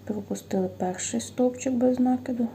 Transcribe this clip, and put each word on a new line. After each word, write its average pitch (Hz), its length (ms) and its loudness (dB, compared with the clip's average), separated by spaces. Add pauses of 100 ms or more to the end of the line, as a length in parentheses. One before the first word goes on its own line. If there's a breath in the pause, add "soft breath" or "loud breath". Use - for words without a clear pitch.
пропустили 196 640 -2
перший 185 540 -4
стовпчик 247 520 0
без 254 260 4
накиду. 247 560 2